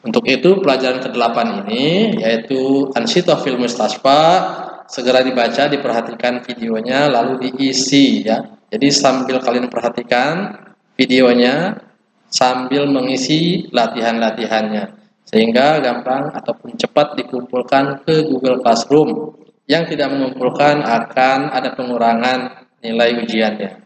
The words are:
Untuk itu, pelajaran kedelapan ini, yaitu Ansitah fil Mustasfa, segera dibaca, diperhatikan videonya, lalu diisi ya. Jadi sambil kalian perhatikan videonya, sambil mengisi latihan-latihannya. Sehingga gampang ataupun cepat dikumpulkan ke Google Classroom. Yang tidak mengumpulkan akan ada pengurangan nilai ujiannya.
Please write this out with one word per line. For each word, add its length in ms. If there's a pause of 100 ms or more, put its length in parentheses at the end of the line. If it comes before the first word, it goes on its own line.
Untuk 240
itu, 320
pelajaran 400
kedelapan 640
ini, 560
yaitu 720
Ansitah 480
fil 160
Mustasfa, 640 (640)
segera 400
dibaca, 400
diperhatikan 800
videonya, 640
lalu 400
diisi 720
ya. 160 (320)
Jadi 240
sambil 480
kalian 240
perhatikan 960 (320)
videonya, 880 (480)
sambil 560
mengisi 880
latihan-latihannya. 1200 (320)
Sehingga 560
gampang 560
ataupun 400
cepat 400
dikumpulkan 880
ke 240
Google 320
Classroom. 720 (320)
Yang 320
tidak 160
mengumpulkan 720
akan 640
ada 240
pengurangan 960 (160)
nilai 400
ujiannya. 600